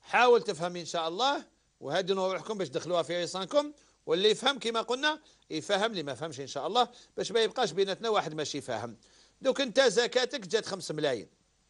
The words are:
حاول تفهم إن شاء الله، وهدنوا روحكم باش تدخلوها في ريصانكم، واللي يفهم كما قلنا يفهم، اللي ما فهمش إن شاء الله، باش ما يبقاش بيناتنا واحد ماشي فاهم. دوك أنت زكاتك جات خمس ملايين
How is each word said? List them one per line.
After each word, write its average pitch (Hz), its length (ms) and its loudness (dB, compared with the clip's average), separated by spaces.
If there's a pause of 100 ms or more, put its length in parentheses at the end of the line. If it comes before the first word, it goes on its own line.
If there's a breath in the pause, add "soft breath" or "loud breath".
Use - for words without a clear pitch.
حاول 240 400 6
تفهم 180 340 -4
إن 170 100 -8
شاء 165 220 -2
الله، 247 380 0 (340)
وهدنوا 185 540 0
روحكم 208 240 -6
باش 175 120 -4
تدخلوها 160 320 0
في 175 160 -2
ريصانكم، 190 560 0 (320 soft breath)
واللي 185 240 4
يفهم 240 300 2
كما 226 220 0
قلنا 294 380 0 (300 soft breath)
يفهم، 196 420 0
اللي 180 120 -4
ما 143 100 -4
فهمش 139 260 -8
إن 139 80 -8
شاء 143 200 -6
الله، 226 200 4 (300 loud breath)
باش 180 140 -4
ما 226 80 2
يبقاش 220 320 0
بيناتنا 196 380 -2
واحد 175 240 0
ماشي 147 280 -6
فاهم. 117 360 -6 (440 soft breath)
دوك 262 200 2
أنت 254 180 2
زكاتك 240 600 2
جات 196 260 -2
خمس 180 260 -8
ملايين 139 380 -2 (400)